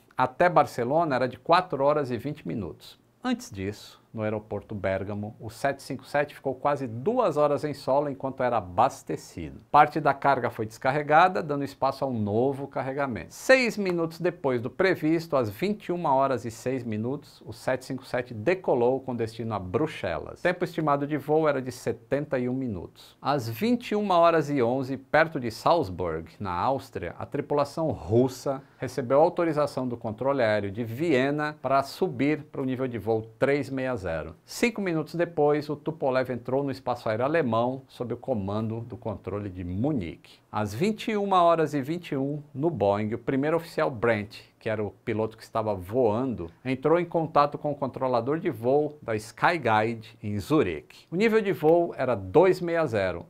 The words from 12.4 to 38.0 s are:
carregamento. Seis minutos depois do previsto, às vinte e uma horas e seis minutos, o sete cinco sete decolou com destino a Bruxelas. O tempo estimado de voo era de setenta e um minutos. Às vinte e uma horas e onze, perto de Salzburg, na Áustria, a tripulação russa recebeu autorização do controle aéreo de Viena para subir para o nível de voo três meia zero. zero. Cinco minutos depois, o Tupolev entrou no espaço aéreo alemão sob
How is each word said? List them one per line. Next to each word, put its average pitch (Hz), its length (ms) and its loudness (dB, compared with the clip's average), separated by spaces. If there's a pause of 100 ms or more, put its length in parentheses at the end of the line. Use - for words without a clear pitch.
carregamento. 131 680 -4
Seis 254 440 4
minutos 170 440 -2
depois 160 400 0
do 123 80 -6
previsto, 165 680 2
às 120 140 2
vinte 202 380 -4
e 185 40 -2
uma 165 240 2
horas 131 300 2
e 113 60 -6
seis 127 340 -4
minutos, 120 600 -6
o 110 60 -12
sete 127 320 -4
cinco 131 220 -10
sete 127 280 -4
decolou 135 680 2
com 127 120 -8
destino 113 400 -6
a 101 60 -2
Bruxelas. 90 800 -4
O - 40 -4
tempo 175 200 0
estimado 151 420 0
de 147 120 -2
voo 151 320 2
era 135 120 0
de 127 100 -8
setenta 135 680 -4
e 123 80 0
um 123 60 -2
minutos. 123 680 -8
Às 127 280 0
vinte 233 420 0
e 214 40 2
uma 202 220 2
horas 165 320 6
e 139 140 2
onze, 127 320 0
perto 160 460 0
de 117 100 -4
Salzburg, 90 880 0
na 95 140 -4
Áustria, 95 640 -4
a 107 60 -8
tripulação 147 640 -2
russa 127 720 0 (140)
recebeu 135 420 0
autorização 151 680 2
do 120 120 -6
controle 127 440 -2
aéreo 107 300 2
de 113 140 -6
Viena 147 760 0
para 131 220 2
subir 135 600 -2
para - 180 -8
o 135 40 -2
nível 131 220 -2
de 117 100 -6
voo 110 400 -2
três 135 320 0
meia 131 240 -4
zero. 98 120 -6
zero. 80 300 -6 (100)
Cinco 233 360 -2
minutos 165 340 -2
depois, 151 520 0
o 151 80 -4
Tupolev 131 560 -2
entrou 127 320 -2
no 139 60 -4
espaço 123 400 -6
aéreo 110 160 0
alemão 131 640 0
sob - 260 -8